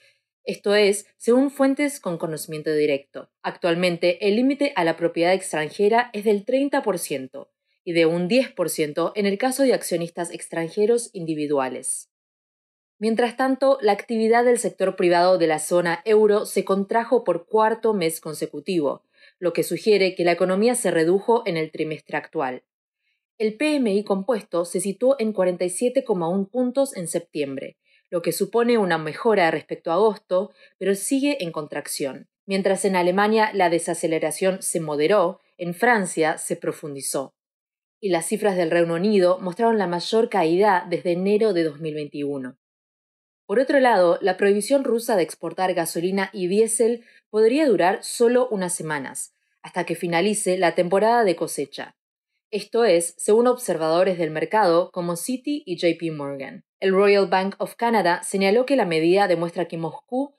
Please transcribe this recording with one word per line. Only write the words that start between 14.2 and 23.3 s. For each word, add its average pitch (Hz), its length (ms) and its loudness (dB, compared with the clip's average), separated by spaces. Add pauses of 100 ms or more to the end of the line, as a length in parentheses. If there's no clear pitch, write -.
del 247 120 4
sector 185 380 -4
privado 175 420 4
de 165 100 2
la 156 120 0
zona 175 460 0
euro 214 400 4
se 208 180 -2
contrajo 226 640 0
por 170 200 -2
cuarto 220 480 0
mes 165 280 -2
consecutivo, 147 840 -4 (340)
lo 175 140 -2
que 165 120 -2
sugiere 185 520 0
que 180 80 -4
la 170 80 2
economía 190 440 2
se 196 160 -2
redujo 190 540 2
en 175 120 -4
el 160 140 -6
trimestre 156 440 -8
actual. 139 480 -6 (720)